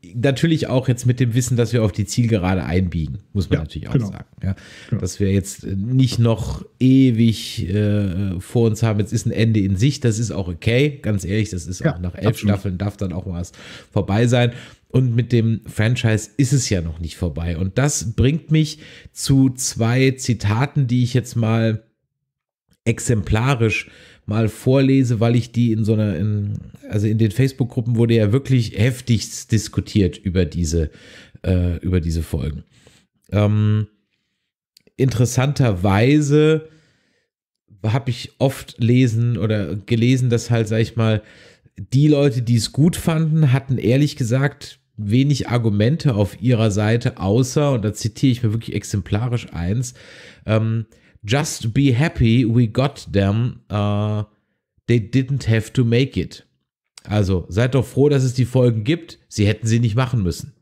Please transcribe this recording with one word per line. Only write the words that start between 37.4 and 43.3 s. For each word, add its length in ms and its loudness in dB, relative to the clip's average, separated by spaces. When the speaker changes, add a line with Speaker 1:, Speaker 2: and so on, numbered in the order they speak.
Speaker 1:
habe 280 -2
ich 280 -8
oft 400 -2
lesen 580 2
oder 400 -2
gelesen, 540 2
dass 200 0
halt, 180 2
sag 120 0
ich 160 -2
mal, 260 2
die 320 2
Leute, 320 2
die 160 2
es 160 -2
gut 240 2
fanden, 560 2